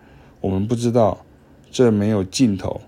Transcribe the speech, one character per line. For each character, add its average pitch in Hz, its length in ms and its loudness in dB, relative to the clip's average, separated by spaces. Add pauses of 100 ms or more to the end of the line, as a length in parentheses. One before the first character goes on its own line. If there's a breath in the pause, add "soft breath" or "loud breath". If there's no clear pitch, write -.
(400 soft breath)
我 - 80 -4
们 95 180 -2
不 120 80 -2
知 117 160 -2
道， 113 360 0 (440)
这 120 220 2
没 104 160 0
有 104 160 0
尽 104 320 0
头 - 320 -8